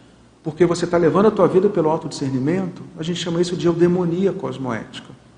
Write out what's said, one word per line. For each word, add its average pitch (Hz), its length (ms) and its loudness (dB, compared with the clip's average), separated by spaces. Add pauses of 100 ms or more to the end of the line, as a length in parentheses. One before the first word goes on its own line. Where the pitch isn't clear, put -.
(440)
porque 160 220 0
você 170 200 0
tá 175 120 2
levando 175 300 4
a 214 40 4
tua 190 160 4
vida 185 220 4
pelo 165 200 0
autodiscernimento, 151 960 -2 (140)
a 160 60 -8
gente 170 160 -4
chama 170 220 -2
isso 175 140 -2
de 170 120 0
eudemonia 175 640 2
cosmoética. 127 800 -8 (280)